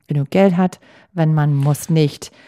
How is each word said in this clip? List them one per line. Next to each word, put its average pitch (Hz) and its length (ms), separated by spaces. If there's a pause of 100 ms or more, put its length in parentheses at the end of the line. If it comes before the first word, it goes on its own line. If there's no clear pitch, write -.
genug 143 240
Geld 190 260
hat, 185 240 (320)
wenn 156 200
man 151 220
muss 139 340
nicht. 156 420 (160)